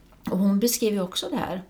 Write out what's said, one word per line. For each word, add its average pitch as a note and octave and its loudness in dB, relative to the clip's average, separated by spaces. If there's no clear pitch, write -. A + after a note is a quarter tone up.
Och F#3 0
hon G3 4
beskriver A3+ 2
ju G3 0
också - -4
det C#4+ -2
här F3+ -4